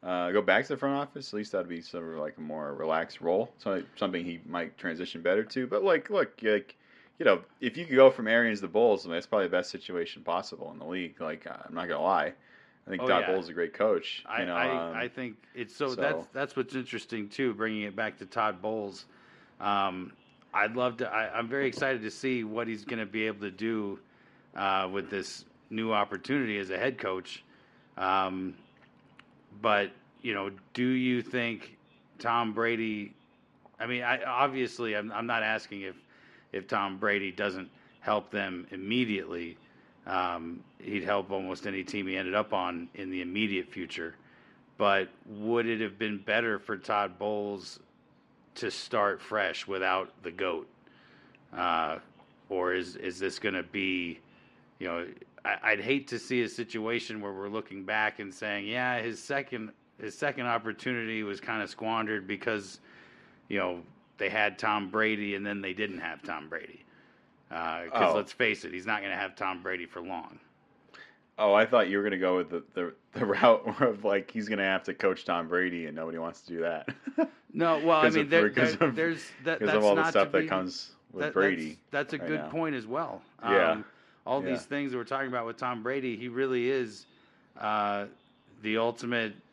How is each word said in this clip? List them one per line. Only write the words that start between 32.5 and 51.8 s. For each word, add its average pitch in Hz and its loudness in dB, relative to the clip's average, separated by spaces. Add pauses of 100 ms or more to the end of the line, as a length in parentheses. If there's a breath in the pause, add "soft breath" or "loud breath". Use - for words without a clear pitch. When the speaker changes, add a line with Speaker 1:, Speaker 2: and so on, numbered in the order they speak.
Speaker 2:
Brady, 110 0 (680)
I 113 -4
mean, 123 -2
I, 120 2
obviously, 123 0
I'm, 104 -4
I'm 113 -4
not 117 0
asking 107 -4
if, 95 -10 (560 soft breath)
if 95 -6
Tom 98 -2
Brady 101 0
doesn't 95 -4 (320 soft breath)
help 107 0
them 95 -4
immediately. 95 -2 (480 soft breath)
Um, 87 -2 (160)
he'd 101 -6
help 98 0
almost 95 -4
any 95 -4
team 98 -6
he 92 -2
ended 92 -2
up 107 0
on 87 -2
in 95 -8
the 92 -4
immediate 95 -2
future. 85 -10 (640 soft breath)
But 98 4 (180)
would 110 0
it 113 0
have 98 -4
been 107 -4
better 107 0
for 107 -6
Todd 95 0
Bowles 104 -4 (720)
to 110 -4
start 101 0
fresh 98 -2
without 95 0 (120)
the 87 -10
goat? 87 -4 (840 soft breath)
Uh, 82 0 (500)